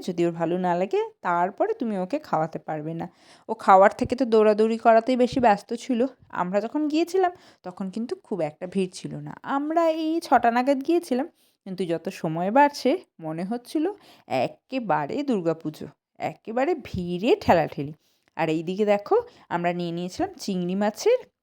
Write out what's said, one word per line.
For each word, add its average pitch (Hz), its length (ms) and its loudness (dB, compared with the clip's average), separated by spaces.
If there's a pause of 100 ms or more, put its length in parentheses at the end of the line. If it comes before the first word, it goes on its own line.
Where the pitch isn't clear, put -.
যদি 175 200 -2
ওর 175 140 0
ভালো 170 160 0 (100)
না 175 140 2
লাগে 277 200 -2 (260)
তারপরে 185 540 0
তুমি 226 140 -4 (100)
ওকে 269 140 -4 (100)
খাওয়াতে 160 380 -2
পারবে 156 340 -6
না। 170 60 -8 (420)
ও 226 40 -4 (120)
খাওয়ার 196 360 8
থেকে 247 200 -2
তো 269 120 0
দৌড়াদৌড়ি 220 520 4
করাতেই 226 400 6
বেশি 247 220 0
ব্যস্ত 202 240 2 (140)
ছিল। 240 160 -2 (400)
আমরা 180 240 -2
যখন 302 180 -4 (100)
গিয়েছিলাম 349 400 0 (340)
তখন 180 280 -10
কিন্তু 233 200 -6 (120)
খুব 190 120 -6 (120)
একটা 180 240 -12
ভিড় 190 240 -2
ছিল 147 140 -10 (140)
না। 151 60 -12 (240)
আমরা 311 260 0 (220)
এই 311 100 0 (120)
ছটা 240 300 4
নাগাদ 262 220 2 (100)
গিয়েছিলাম, 330 380 0 (380)
কিন্তু 190 180 -6 (100)
যত 165 140 -4 (140)
সময় 175 380 -2
বাড়ছে 285 320 4 (340)
মনে 160 260 -6
হচ্ছিল 247 340 -4 (640)
একেবারে 180 720 -4 (120)
দুর্গাপুজো, 165 580 -2 (460)
একেবারে 247 400 -2 (160)
ভিড়ে 180 420 -2 (140)
ঠেলাঠেলি। 151 500 2 (420)
আর 160 100 -2 (100)
এইদিকে 185 360 -2
দেখো 208 240 2 (380)
আমরা 175 240 -2
নিয়ে 175 180 -4
নিয়েছিলাম 180 340 -6 (140)
চিংড়ি 180 380 -2
মাছের, 415 360 2 (240)